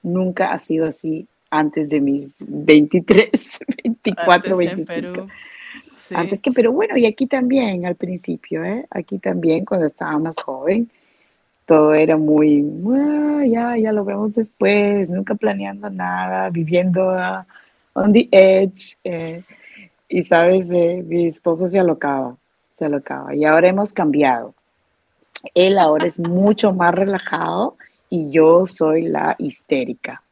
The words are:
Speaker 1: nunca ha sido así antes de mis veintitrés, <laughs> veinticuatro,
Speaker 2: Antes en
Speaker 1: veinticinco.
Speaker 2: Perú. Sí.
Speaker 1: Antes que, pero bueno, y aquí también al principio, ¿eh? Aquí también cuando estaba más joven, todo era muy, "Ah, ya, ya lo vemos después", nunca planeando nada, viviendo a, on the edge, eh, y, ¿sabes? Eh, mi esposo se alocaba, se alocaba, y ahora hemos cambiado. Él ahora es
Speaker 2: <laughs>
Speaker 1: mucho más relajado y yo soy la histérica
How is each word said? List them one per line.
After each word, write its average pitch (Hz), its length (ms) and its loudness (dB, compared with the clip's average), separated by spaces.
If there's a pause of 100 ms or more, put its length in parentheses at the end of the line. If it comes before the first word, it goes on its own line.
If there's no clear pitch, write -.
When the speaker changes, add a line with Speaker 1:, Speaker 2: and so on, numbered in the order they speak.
Speaker 1:
nunca 180 500 -2
ha - 60 -6
sido 160 280 -2
así 160 400 -8 (240)
antes 151 380 -2
de 151 120 0
mis 139 360 -4 (100)
veintitrés, 151 1120 2 (120)
<laughs> - 120 -8
veinticuatro, 185 720 0
Speaker 2:
Antes - 60 0
en 180 180 -4
Speaker 1:
veinticinco. 180 440 -10
Speaker 2:
Perú. 196 60 -20 (640)
Sí. - 240 -14
Speaker 1:
Antes 196 220 -4
que, 269 100 0
pero 233 200 2
bueno, 339 260 -2
y 233 80 4
aquí 233 220 -2
también 247 580 -2
al 175 100 -4
principio, 175 680 -8
¿eh? 208 260 -6
Aquí 185 300 -10
también 175 460 -2
cuando 180 220 0
estaba 156 320 -6
más 160 180 -6
joven, 170 520 -4 (760)
todo 156 300 6
era 156 220 4
muy, 151 480 4 (300)
"Ah, 294 520 0
ya, 233 300 0
ya 220 160 0
lo 208 120 -2
vemos 208 300 -4
después", 202 720 0
nunca 190 260 -4
planeando 202 540 -6
nada, 185 600 -6
viviendo 180 640 0
a, 185 340 -6 (480)
on 202 200 2
the 240 180 4
edge, 190 720 4
eh, 165 400 -8 (680)
y, 180 140 -2
¿sabes? 175 480 4
Eh, 175 360 0
mi 170 200 0
esposo 170 420 -2
se 190 100 0
alocaba, 143 580 -2 (400)
se 160 80 -6
alocaba, 139 500 -6
y 147 100 0
ahora 165 240 6
hemos 202 240 -2
cambiado. 139 600 0 (1000)
Él 190 240 4
ahora 156 280 2
es 165 120 -6
Speaker 2:
<laughs> - 0 -
Speaker 1:
mucho 190 540 2
más 175 200 2
relajado 180 840 -4 (340)
y 156 200 -4
yo 165 360 6
soy 160 360 -2
la 156 360 -2
histérica 165 840 -6 (100)